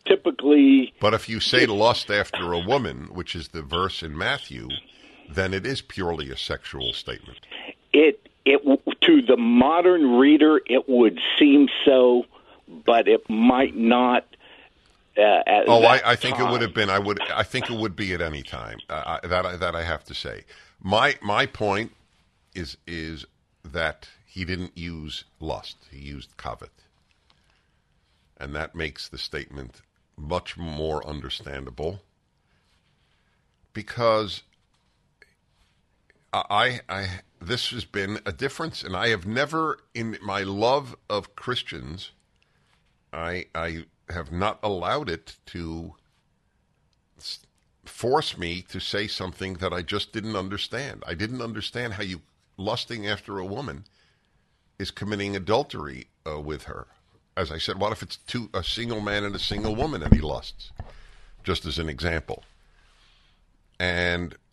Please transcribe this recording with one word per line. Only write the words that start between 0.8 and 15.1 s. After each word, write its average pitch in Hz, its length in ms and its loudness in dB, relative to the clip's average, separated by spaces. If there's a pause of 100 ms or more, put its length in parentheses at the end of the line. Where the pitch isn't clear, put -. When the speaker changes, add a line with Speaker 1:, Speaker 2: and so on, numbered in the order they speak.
Speaker 2:
But 107 140 2
if 107 160 -2
you 110 100 -4
say 127 260 4
lust 113 460 2
after 92 420 -2
a 87 60 0
woman, 87 540 -2
which 87 220 -10
is 82 140 -10
the 82 120 -10
verse 85 420 -4
in 78 140 -10
Matthew, 85 500 -8 (640)
then 95 240 -2
it 95 120 -4
is 131 160 -4
purely 82 480 -6
a 64 80 -12
sexual - 560 -8
statement. - 460 -12 (540)
Speaker 1:
It, 147 340 4 (180)
it, 139 160 6 (400)
to 294 200 8
the 127 160 6
modern 135 800 6
reader, 151 480 8
it 131 240 2
would 120 300 6 (180)
seem 143 320 8 (160)
so, 127 400 8 (600)
but 117 220 6
it 107 220 4
might 123 480 4
not. 123 480 4 (920)